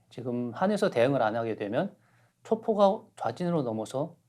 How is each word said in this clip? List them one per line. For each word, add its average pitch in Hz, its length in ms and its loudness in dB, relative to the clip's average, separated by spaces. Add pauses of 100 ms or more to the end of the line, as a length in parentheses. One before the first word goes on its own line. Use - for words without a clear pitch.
(120)
지금 120 420 -6
한에서 196 380 2
대응을 127 320 4
안 107 120 2
하게 117 200 -2
되면 117 400 -2 (480)
초포가 208 720 2
좌진으로 170 480 -2
넘어서 120 520 -4 (140)